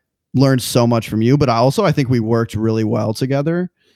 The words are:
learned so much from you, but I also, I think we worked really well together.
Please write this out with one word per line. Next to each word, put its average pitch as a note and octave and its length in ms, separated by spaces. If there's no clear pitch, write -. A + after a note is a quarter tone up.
learned C3 280
so A#2+ 260
much A#2 200
from G#2+ 120
you, B2 160
but A#2 120
I A2+ 80
also, C3+ 280
I F3 60
think C#3 200
we B2 100
worked A2+ 340
really A2 300
well A2 280
together. C#3+ 600